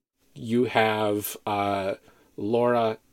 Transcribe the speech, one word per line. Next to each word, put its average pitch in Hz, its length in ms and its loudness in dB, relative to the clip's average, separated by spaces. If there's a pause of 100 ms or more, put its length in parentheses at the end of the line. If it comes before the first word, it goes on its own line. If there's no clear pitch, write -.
(360)
you 123 300 0
have, 107 800 0
uh, 101 480 -2 (420)
Laura 117 600 2 (160)